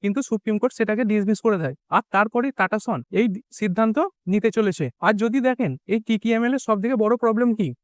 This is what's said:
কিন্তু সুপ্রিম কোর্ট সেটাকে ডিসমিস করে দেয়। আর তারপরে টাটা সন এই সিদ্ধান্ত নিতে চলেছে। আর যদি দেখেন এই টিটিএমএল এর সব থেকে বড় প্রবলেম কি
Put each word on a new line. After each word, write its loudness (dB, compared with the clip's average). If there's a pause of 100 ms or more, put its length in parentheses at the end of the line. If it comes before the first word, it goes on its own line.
কিন্তু 0
সুপ্রিম -2
কোর্ট 0
সেটাকে 0
ডিসমিস 2
করে 2
দেয়। -4 (200)
আর 4 (120)
তারপরে 2 (120)
টাটা 0
সন -2 (200)
এই 4 (340)
সিদ্ধান্ত 0 (340)
নিতে 2
চলেছে। 0 (200)
আর 4
যদি 0
দেখেন -2 (220)
এই 0
টিটিএমএল 0
এর -4
সব 2
থেকে 0
বড় 2 (100)
প্রবলেম 2
কি 0 (160)